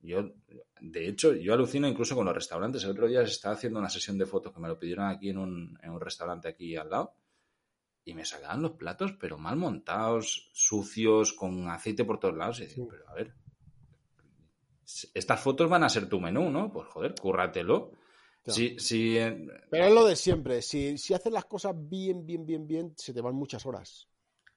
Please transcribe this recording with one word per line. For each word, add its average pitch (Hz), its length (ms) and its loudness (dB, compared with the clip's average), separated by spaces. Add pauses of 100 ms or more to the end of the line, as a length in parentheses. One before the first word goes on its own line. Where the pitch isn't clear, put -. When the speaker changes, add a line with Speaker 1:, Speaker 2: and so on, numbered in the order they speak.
Speaker 1:
Yo, 90 340 -4 (480)
de 82 260 -6
hecho, 143 240 4
yo 95 220 2
alucino 131 340 2
incluso 127 260 0
con 113 120 2
los 85 80 2
restaurantes. 98 500 -4
El 98 60 -2
otro 107 180 2
día 123 160 4
se 107 80 -2
estaba 104 220 -4
haciendo 110 240 -4
una 98 100 -2
sesión 98 300 -4
de 95 80 2
fotos 98 260 -4
que 85 80 -16
me 82 80 -6
lo 82 100 -6
pidieron 90 280 -4
aquí 98 240 -4
en 95 80 -6
un, 90 440 -8
en 82 80 -12
un 82 100 -8
restaurante 85 480 -8
aquí 82 280 -8
al 78 140 -8
lado 131 240 -2 (920)
y 85 80 -14
me 80 140 -12
sacaban 90 340 -6
los 160 120 0
platos, 190 460 -6
pero 78 200 -8
mal 110 180 -4
montados, 113 960 -2
sucios, 107 800 4
con 92 380 -4
aceite 107 340 -2
por 104 160 -2
todos 87 160 0
lados. 117 240 -4
Y - 40 -10
decía, 123 200 -10
Speaker 2:
Sí. 117 60 -10
Speaker 1:
"Pero - 180 -20
a 76 60 -18
ver, 113 180 -8 (1800)
estas - 260 2
fotos 139 280 4
van 170 160 6
a 127 40 6
ser 101 200 0
tu 95 120 0
menú, 110 300 0
¿no? 190 220 -2
Pues 78 160 -10
joder, - 320 -4
cúrratelo". 92 720 0 (520)
Speaker 2:
Ya. 117 100 -6
Speaker 1:
Si, 117 240 0
si, 113 400 2
eh, 113 280 0 (240)
Speaker 2:
Pero 170 160 4
es 208 60 10
lo 226 140 10
de 180 100 6
siempre. 131 460 2
Si, 143 340 -2
si - 160 -2
haces 185 200 2
las 202 120 -2
cosas 196 320 -6
bien, 180 480 -4
bien, 165 220 -6
bien, 156 200 -4
bien, 160 300 -4
se - 160 -10
te 120 80 -4
van 123 140 -2
muchas 135 320 -6
horas. 95 420 -10 (480)